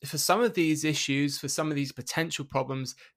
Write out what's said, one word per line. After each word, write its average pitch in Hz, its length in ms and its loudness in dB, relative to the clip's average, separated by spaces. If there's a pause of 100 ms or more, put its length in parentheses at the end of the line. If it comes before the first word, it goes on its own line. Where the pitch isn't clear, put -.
for 147 140 -6
some 185 220 4
of 233 140 4
these 156 300 2
issues, 143 540 0
for 139 100 -6
some 156 220 0
of 147 60 -2
these 139 160 -2
potential 156 520 -4
problems, 131 520 -4 (200)